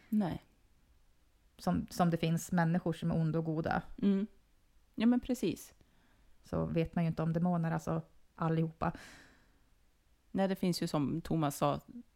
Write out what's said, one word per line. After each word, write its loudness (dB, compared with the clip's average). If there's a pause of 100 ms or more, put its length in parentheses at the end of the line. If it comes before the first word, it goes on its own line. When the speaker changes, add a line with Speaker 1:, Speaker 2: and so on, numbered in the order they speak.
Speaker 1:
Nej. 0 (1120)
Speaker 2:
Som, 0
som 2
det 2
finns -2
människor 2
som -4
är 0
onda 2
och -2
goda. -2 (200)
Speaker 1:
Mm. 4 (680)
Ja, 2
men 4
precis. -4 (720)
Speaker 2:
Så -2
vet -2
man 0
ju 0
inte -2
om 0
demoner, 0
alltså -2 (320)
allihopa. 0 (1400)
Speaker 1:
Nej, 2
det -2
finns 0
ju 0
som 0
Thomas 0
sa 0 (340)